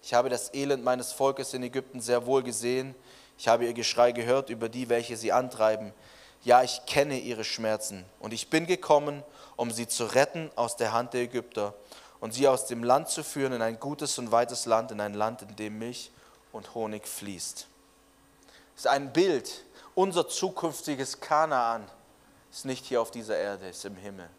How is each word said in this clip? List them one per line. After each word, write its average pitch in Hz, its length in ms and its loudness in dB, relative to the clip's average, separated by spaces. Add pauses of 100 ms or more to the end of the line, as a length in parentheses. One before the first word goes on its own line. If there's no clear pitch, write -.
„Ich - 120 -8
habe 123 160 4
das 123 240 -4
Elend 139 320 0
meines 127 260 0
Volkes 135 420 0
in 127 100 -6
Ägypten 127 360 -6
sehr 120 260 2
wohl 127 180 4
gesehen. 123 520 -2 (420)
Ich - 120 0
habe 120 160 6
ihr 117 80 0
Geschrei 120 400 4
gehört 123 360 0
über 113 200 -4
die, 120 180 -6
welche 117 300 0
sie 104 160 0
antreiben. 110 600 2 (500)
Ja, 123 200 8
ich - 220 -4
kenne 143 340 2
ihre 110 240 -6
Schmerzen 107 600 -4 (140)
und 107 140 -8
ich - 160 -8
bin 160 160 2
gekommen, 147 580 2 (340)
um 120 140 -2
sie 113 160 -6
zu - 180 -2
retten 143 500 2
aus 117 220 -2
der 110 160 0
Hand 123 200 0
der 123 100 0
Ägypter 110 500 -4 (480)
und 113 120 -8
sie 135 140 4
aus 131 180 4
dem 117 160 -6
Land 131 280 4
zu 151 160 -4
führen 135 260 -2
in 120 100 -2
ein 113 160 -2
gutes 143 400 -6
und 120 140 -4
weites 120 340 2
Land, 117 260 2
in 104 100 -6
ein 104 120 -4
Land, 110 280 -2
in 104 160 -16
dem 107 200 -8
Milch 120 340 -10 (420)
und 104 220 -14
Honig 107 320 -6
fließt.“ - 600 -10 (1080)
Das - 100 -8
ist - 20 4
ein 139 240 0
Bild. 160 540 2 (300)
Unser 180 340 2
zukünftiges 151 920 -4
Kanaan 127 680 2 (640)
ist - 140 -14
nicht 131 220 -6
hier 120 160 0
auf 113 100 -2
dieser 110 260 -4
Erde, 98 300 -4
ist 87 160 -14
im 98 140 -10
Himmel. 95 420 -14